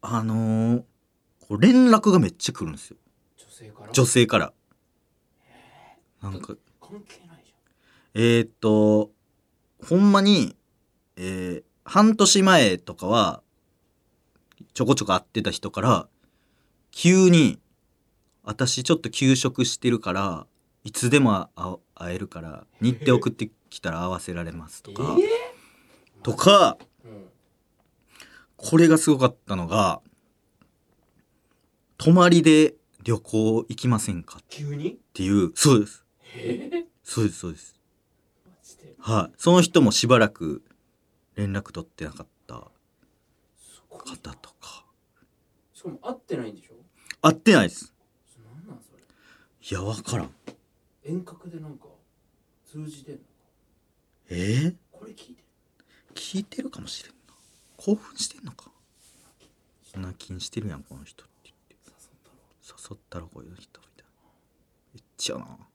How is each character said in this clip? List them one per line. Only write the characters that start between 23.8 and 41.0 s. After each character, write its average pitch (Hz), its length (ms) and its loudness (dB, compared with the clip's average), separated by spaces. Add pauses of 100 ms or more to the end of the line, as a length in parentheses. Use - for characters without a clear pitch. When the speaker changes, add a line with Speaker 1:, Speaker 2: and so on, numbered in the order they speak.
Speaker 1:
ら 82 100 -8
合 90 80 -6
わ 90 100 -8
せ 90 140 -14
ら 85 100 -10
れ 82 80 -12
ま 82 160 -18
す」 - 160 -20
と - 80 -20
か、 139 280 -6
Speaker 2:
え 392 40 2 (960)
ー？ - 40 -20
Speaker 1:
と 113 120 -4
か、 190 420 4 (280)
Speaker 2:
う - 20 -20
ん。 101 220 -20 (1300)
Speaker 1:
こ - 200 0
れ 170 100 8
が 160 100 6
す 160 120 0
ご 143 80 4
か 127 100 2
っ - 80 0 (120)
た 101 80 -6
の 87 120 -8
が、 92 340 0 (2000)
「泊 - 140 2
ま 175 180 8
り 170 120 6
で 156 340 4 (280)
旅 113 160 -2
行 110 480 -2
行 117 80 -12
き - 120 -6
ま 117 120 0
せ 101 120 -8
ん 85 120 -8
か？」 - 160 -20 (100)
Speaker 2:
急 147 260 -12
に？ 151 180 -8
Speaker 1:
っ - 40 -20 (160)
て 95 100 -8
い 95 60 -2
う、 101 260 2
そ 143 200 4
う 110 40 4
で 101 80 -4
す。 - 160 -20 (320)
Speaker 2:
え - 380 -10
ー？ 339 120 -8 (180)
Speaker 1:
そ - 180 -6
う 107 40 0
で 101 60 -2
す、 - 80 -20
そ 90 100 -12
う 82 40 -14
で - 60 -20
す。 - 200 -20 (640)
Speaker 2:
マ - 60 -20 (120)
ジ - 140 -20
で？ - 200 -20
Speaker 1:
は 110 340 -4
い。 - 60 -20
そ - 140 2
の 180 100 6
人 170 200 2
も 113 100 4
し - 160 -2
ば 123 120 6
ら 107 100 4
く 78 340 -10 (720)